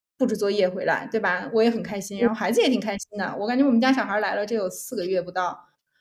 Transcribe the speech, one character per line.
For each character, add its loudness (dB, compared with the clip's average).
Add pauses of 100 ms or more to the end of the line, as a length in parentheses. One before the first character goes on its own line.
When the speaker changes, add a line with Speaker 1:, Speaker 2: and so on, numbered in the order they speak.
(160)
Speaker 1:
布 2
置 0
作 0
业 2
回 -6
来， 0
对 -2
吧？ -2
我 4
也 6
很 -2
开 -6
心， -10
Speaker 2:
嗯。 -2
Speaker 1:
然 6
后 -4
孩 -2
子 2
也 4
挺 2
开 -4
心 -10
的。 -4
我 -4
感 0
觉 6
我 4
们 6
家 6
小 2
孩 0
来 0
了 -2
这 -2
有 0
四 -10
个 -2
月 0
不 -6
到， -2 (420)